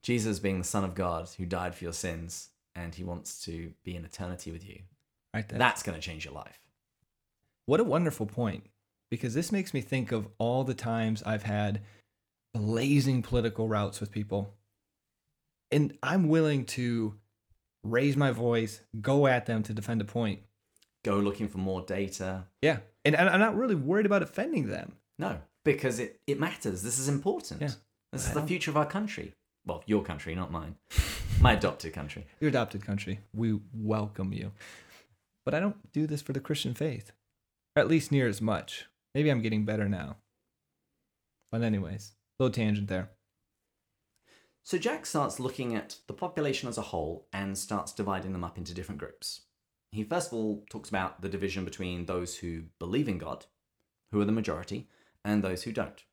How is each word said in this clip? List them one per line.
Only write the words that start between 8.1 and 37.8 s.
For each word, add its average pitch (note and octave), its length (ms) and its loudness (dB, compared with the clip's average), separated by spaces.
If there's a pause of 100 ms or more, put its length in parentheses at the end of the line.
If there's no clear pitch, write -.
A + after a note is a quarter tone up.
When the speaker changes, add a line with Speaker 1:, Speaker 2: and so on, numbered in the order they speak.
Speaker 2:
point, - 440 -4 (400)
because A#2 240 -2
this E3+ 180 0
makes G3 220 -2
me C3+ 80 0
think B2+ 300 -2
of G#2+ 160 -2 (100)
all B2 260 2
the B2+ 100 0
times A2+ 480 0
I've G#2+ 200 -2
had G#2 400 0 (720)
blazing B2 680 4
political A2+ 460 0
routes G#2 320 0
with G#2 100 -6
people. G2+ 460 -2 (1120)
And C#3+ 320 2
I'm E3 260 4
willing D3+ 380 4
to A#2 520 0 (640)
raise C3 340 4
my C#3 140 4
voice, A2+ 500 2 (200)
go C#3 260 6
at B2 200 6
them A2+ 180 0
to A2 100 -4
defend A2 260 -2
a G2+ 40 0
point. G#2 400 -2 (600)
Speaker 1:
Go G2+ 140 4
looking G2+ 300 2
for G2 100 -6
more F#2+ 240 0
data. F#2+ 680 -4 (140)
Speaker 2:
Yeah. C#3+ 160 4 (260)
And, D3+ 100 6
and F3 140 6
I'm F3+ 120 4
not G#3+ 160 4
really A#3 180 2
worried E3+ 320 2
about G3 160 4
offending A3+ 460 -2
them. F2 280 -6 (220)
Speaker 1:
No, G#2 240 -4 (220)
because C3+ 360 4
it, - 260 -8
it C#3+ 140 0
matters. G#2+ 420 -2
This A#2+ 160 -2
is C3+ 100 -2
important. C#3+ 520 -2
Speaker 2:
Yeah. D3 80 -2 (440)
Speaker 1:
This C3+ 120 -4
Speaker 2:
I - 40 0
Speaker 1:
is - 60 0
the D3 60 2
Speaker 2:
don't D3+ 80 -2
Speaker 1:
future F3+ 220 0
of C#3+ 80 2
our D3 80 4
country. - 480 -6 (320)
Well, E2+ 200 -6
your G#2 160 4
country, D#2+ 320 -6
not F2+ 160 -4
mine. D#2+ 260 -6 (320)
<laughs> - 320 0
My B2 120 12
adopted F2+ 400 2
country. - 340 -8 (140)
Speaker 2:
Your D3+ 80 4
adopted A2+ 340 0
country. G2+ 380 -4 (140)
We A2 260 2 (140)
welcome G#2+ 580 -2
you. G#2 200 -6 (920)
But C#3 100 0
I D#3 60 2
don't G3+ 320 -2
do D#3 140 2
this D3+ 160 -2
for - 100 -6
the C3+ 80 -2
Christian C#3 340 -2
faith. C3 380 -4 (640)
At B2+ 120 8